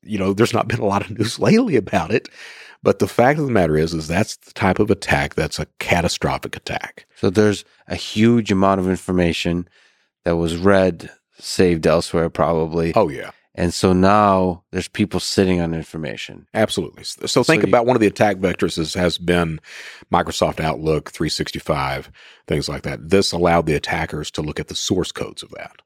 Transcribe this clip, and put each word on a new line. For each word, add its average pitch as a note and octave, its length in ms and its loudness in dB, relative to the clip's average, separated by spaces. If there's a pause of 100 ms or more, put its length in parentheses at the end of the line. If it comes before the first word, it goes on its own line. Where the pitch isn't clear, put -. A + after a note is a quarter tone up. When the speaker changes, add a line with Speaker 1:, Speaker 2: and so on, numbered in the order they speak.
Speaker 1:
you G#2 120 -4
know, F#2+ 140 0
there's G#2+ 200 2
not A2 140 -2
been A#2 120 -4
a A#2 60 -4
lot G2+ 180 0
of G2+ 140 -12
news A2 220 -4
<laughs> - 0 -
lately A3 360 4
about F#2+ 360 -2
it, - 180 -2 (540)
but - 160 2
the G2+ 80 0
fact C3+ 320 2
of D3 60 -2
the C3 60 -2
matter E2+ 240 2
is, E2 180 0
is D#2 140 -6
that's F2 300 -2
the - 160 -20
type F#2+ 260 0
of G#2+ 120 2
attack D2+ 440 -2
that's D#2 240 -4
a D#2 60 -4 (140)
catastrophic - 760 -2
attack. - 500 -10 (100)
Speaker 2:
So G#2 160 0
there's G#2 340 2 (220)
a F2+ 80 -8
huge A2 560 2
amount G2 280 4
of F#2 100 0
information F2 800 0 (560)
that E2+ 140 0
was E2+ 200 -2
read, F#2 520 2 (300)
saved F2 480 2
elsewhere, E2 420 2
probably. E2 680 0
Speaker 1:
Oh, G2+ 140 4
yeah. C2 220 -12 (260)
Speaker 2:
And F2+ 160 0
so F#2 200 2
now F#2 760 4
there's F2+ 180 -6
people F#2 300 -2
sitting F#2 420 2
on E2 120 -2
information. D#2 800 -10
Speaker 1:
Absolutely. - 480 -2
S-, - 240 -14
so - 180 2
think - 200 4
Speaker 2:
So G2 40 0
you F#2+ 40 2
Speaker 1:
about A#2+ 160 4
one B2+ 80 2
of A2+ 60 2
the G#2 60 6
attack G#2 300 2
vectors F#2 400 -2
is, D#2+ 160 -4
has F2+ 240 0
been E2+ 420 0 (520)
Microsoft - 480 0
Outlook, D#2 520 -2
three D#2+ 180 -4
sixty-five, C2+ 840 -6 (360)
things D2 200 -2
like C#2 160 -8
that. D2 260 -10
This G2 220 2
allowed E2+ 340 2
the D#2 80 0
attackers D#2 580 -6
to - 100 -8
look D2+ 180 -8
at D#2 80 -8
the - 80 -12
source - 380 -2
codes - 280 -10
of - 100 -18
that. - 340 -18